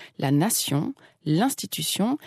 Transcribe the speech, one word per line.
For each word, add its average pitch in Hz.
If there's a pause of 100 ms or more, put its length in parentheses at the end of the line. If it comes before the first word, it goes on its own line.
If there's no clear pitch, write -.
(180)
la 139
nation, 156 (320)
l'institution 202 (100)